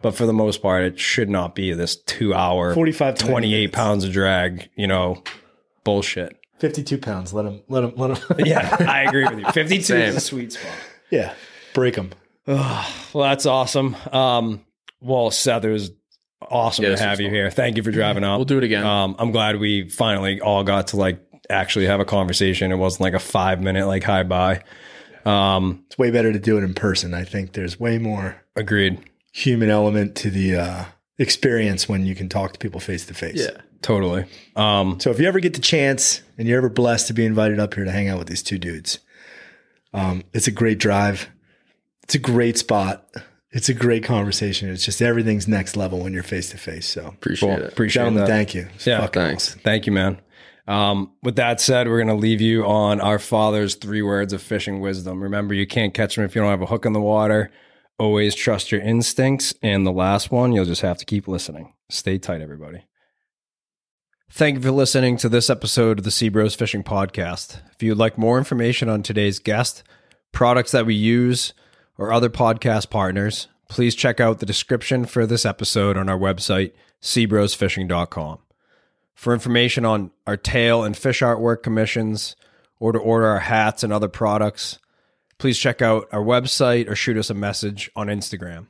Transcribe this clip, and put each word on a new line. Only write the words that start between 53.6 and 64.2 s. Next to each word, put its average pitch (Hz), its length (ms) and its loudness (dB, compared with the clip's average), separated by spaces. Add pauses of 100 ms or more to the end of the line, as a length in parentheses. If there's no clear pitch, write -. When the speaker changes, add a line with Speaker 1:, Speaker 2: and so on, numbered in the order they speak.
Speaker 1:
three 104 260 -6
words 101 320 -2
of 95 80 -8
fishing 101 380 -6
wisdom. 95 420 -6
Remember, 101 320 -4
you 98 140 0
can't 107 260 0
catch 107 240 -2
'em 113 60 0
if 95 120 -4
you 113 60 2
don't 104 80 2
have 98 120 0
a 92 60 -2
hook 117 180 -4
in 110 80 2
the 107 80 0
water. 107 500 2 (480)
Always 104 360 2
trust - 360 -2
your 101 100 0
instincts. 120 800 0
And 98 240 2
the 95 60 2
last 92 400 0
one, 123 200 2
you'll 101 140 4
just 87 160 -2
have 87 160 -2
to - 80 -14
keep 104 220 -2
listening. 82 460 -8 (160)
Stay - 280 -2
tight, 90 240 -6
everybody. 78 460 -16 (1400)